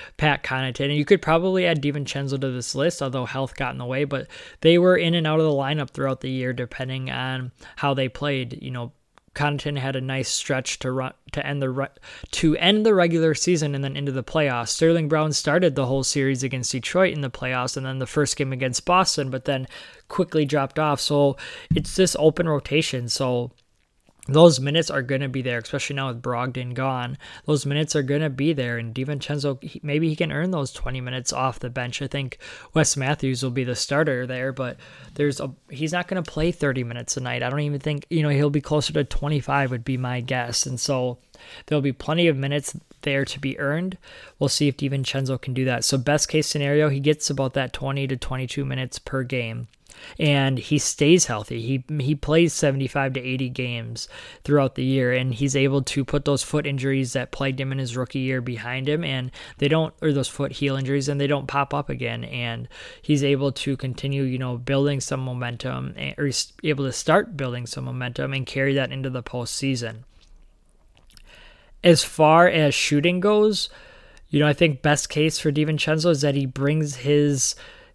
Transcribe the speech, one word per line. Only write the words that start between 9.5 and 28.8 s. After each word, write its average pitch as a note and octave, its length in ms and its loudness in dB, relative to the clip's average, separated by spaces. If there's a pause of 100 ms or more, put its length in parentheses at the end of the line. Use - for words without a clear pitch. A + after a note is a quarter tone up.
had C3+ 160 -4
a C3 60 -2
nice C3 280 -4
stretch - 500 -2
to C3 120 -4
run, C3 220 -4 (180)
to C#3+ 120 -4
end C#3+ 160 -4
the C3 120 -2
re-, C3+ 160 -4 (420)
to D#3+ 280 2
end G3+ 280 4
the A3 80 8
regular E3 400 4
season D3+ 400 2
and C#3 100 -2
then C#3 140 -4
into C#3 140 -2
the B2+ 120 -2
playoffs. C3 460 0
Sterling E3 380 4
Brown D#3 260 2
started D#3 400 2
the C3 140 0
whole C3+ 160 0
series C3+ 400 0
against B2+ 280 -4
Detroit F3 440 2
in D3 60 -4
the C3 100 -4
playoffs, B2+ 440 -4
and C3 80 -4
then C3 140 -4
the B2+ 80 -2
first - 320 0
game C3+ 160 -2
against B2+ 320 -4
Boston, F3+ 460 2
but C3 140 -6
then C3 220 -2 (400)
quickly D#3+ 380 0
dropped C#3 320 -2
off. D3+ 240 2
So C#3+ 340 4 (380)
it's F#3+ 220 0
this F#3 240 4
open D#3+ 280 4
rotation. C#3 640 0
So B2 420 -2 (800)
those D#3 280 10
minutes C#3+ 320 0
are C#3+ 120 -2
gonna C3+ 260 -2
be C3 140 -4
there, A#2+ 160 -2
especially C#3 400 -6
now C3+ 100 -4
with A#2 140 -6
Brogdon B2 520 -4
gone. C3 440 -2 (260)
Those D3 220 0
minutes D3 280 0
are D3 100 2
gonna D3 260 0
be C#3 240 0
there, A#2+ 240 -2
and A#2 180 -6